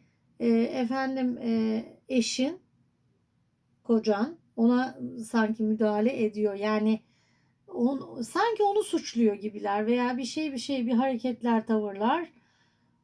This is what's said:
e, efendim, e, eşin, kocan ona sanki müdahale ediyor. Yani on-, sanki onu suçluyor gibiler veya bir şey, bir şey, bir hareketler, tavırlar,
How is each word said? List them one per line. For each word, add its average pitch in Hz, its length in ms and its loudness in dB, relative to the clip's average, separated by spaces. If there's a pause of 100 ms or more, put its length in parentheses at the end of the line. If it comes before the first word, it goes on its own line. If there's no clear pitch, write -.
(400)
e, 233 100 0
efendim, 254 920 0
e, 226 440 0 (240)
eşin, 262 500 0 (1200)
kocan 220 540 2 (180)
ona 247 440 2 (260)
sanki 220 380 0
müdahale 214 600 2
ediyor. 208 300 0
Yani 214 460 0 (680)
on-, 277 540 -2
sanki 427 420 0
onu 403 200 2
suçluyor 233 520 0
gibiler 202 520 -4
veya 247 300 0
bir 262 80 -4
şey, 302 280 -4
bir 262 40 -8
şey, 247 300 -2
bir 254 60 0
hareketler, 233 760 0
tavırlar, 220 640 0 (720)